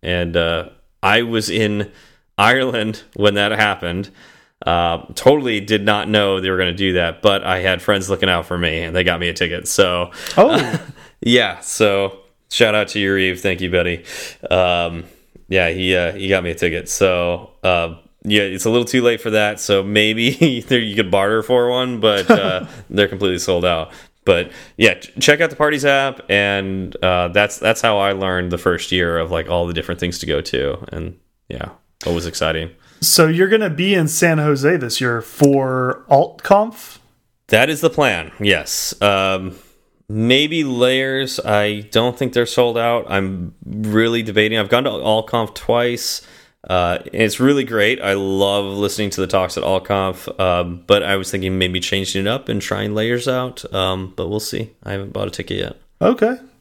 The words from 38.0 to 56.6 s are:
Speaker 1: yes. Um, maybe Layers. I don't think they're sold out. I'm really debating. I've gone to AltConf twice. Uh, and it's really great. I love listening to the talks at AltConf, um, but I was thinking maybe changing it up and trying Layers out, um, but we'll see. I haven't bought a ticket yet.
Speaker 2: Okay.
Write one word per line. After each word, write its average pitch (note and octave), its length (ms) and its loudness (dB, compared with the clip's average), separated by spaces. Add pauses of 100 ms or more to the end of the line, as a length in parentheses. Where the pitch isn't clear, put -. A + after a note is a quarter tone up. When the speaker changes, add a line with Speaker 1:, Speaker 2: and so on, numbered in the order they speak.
Speaker 1:
yes. F#2 640 -2
Um, F#2+ 540 0 (520)
maybe C3+ 560 2
Layers. C3 800 0
I G#2 400 0 (100)
don't A#2+ 260 0
think C3 140 -2
they're A#2+ 140 2
sold A#2+ 320 0
out. A#2 320 0
I'm F#2+ 440 -4 (120)
really A2 580 0
debating. G#2+ 340 2
I've G2+ 120 -2
gone B2 160 2
to C#3 40 -2
AltConf A2 640 -2
twice. A#2+ 680 -2 (440)
Uh, F2 340 0 (120)
and - 120 -2
it's G#2+ 180 0
really C3+ 240 4
great. A2+ 360 0
I G2 120 0
love G2 500 0
listening G2+ 480 -2
to - 100 -8
the F#2 60 -2
talks F#2 300 -2
at - 80 -4
AltConf, F#2+ 760 -2
um, F2 480 -2
but G2+ 160 6
I G2 140 0
was F#2+ 120 -6
thinking F#2+ 280 -4
maybe F2+ 240 -2
changing F#2+ 400 -4
it G2 60 -2
up B2+ 200 -4
and A2 140 -4
trying G#2 340 -4
Layers A#2+ 320 -2
out, B2+ 460 -6
um, F#2 420 -2
but F2 140 -6
we'll G#2 100 -4
see. - 320 -8 (100)
I G2+ 120 -10
haven't G2 180 -10
bought G2+ 160 -6
a - 40 -8
ticket - 260 -8
yet. - 180 -6 (260)
Speaker 2:
Okay. B3 360 0 (240)